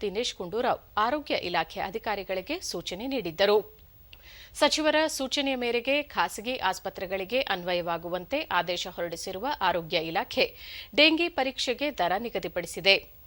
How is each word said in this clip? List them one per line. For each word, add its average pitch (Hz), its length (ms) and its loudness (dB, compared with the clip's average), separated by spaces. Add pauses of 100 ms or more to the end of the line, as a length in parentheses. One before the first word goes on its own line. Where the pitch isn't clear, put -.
ದಿನೇಶ್ 208 340 -2
ಗುಂಡೂರಾವ್ 208 420 0 (260)
ಆರೋಗ್ಯ 285 440 -2
ಇಲಾಖೆ 170 380 -2
ಅಧಿಕಾರಿಗಳಿಗೆ 196 720 -4 (140)
ಸೂಚನೆ 185 340 -6 (100)
ನೀಡಿದ್ದರು. 202 420 4 (1000)
ಸಚಿವರ 302 380 4 (180)
ಸೂಚನೆಯ 269 460 -2
ಮೇರೆಗೆ 240 320 0 (200)
ಖಾಸಗಿ 208 400 -2 (160)
ಆಸ್ಪತ್ರೆಗಳಿಗೆ 190 680 -4 (140)
ಅನ್ವಯವಾಗುವಂತೆ 175 840 -2 (200)
ಆದೇಶ 175 280 -2 (100)
ಹೊರಡಿಸಿರುವ 185 500 -6 (220)
ಆರೋಗ್ಯ 170 300 0 (120)
ಇಲಾಖೆ 220 360 2 (520)
ಡೆಂಗಿ 320 300 6 (100)
ಪರೀಕ್ಷೆಗೆ 262 500 -2 (120)
ದರ 175 120 4 (140)
ನಿಗದಿಪಡಿಸಿದೆ. 185 680 2 (300)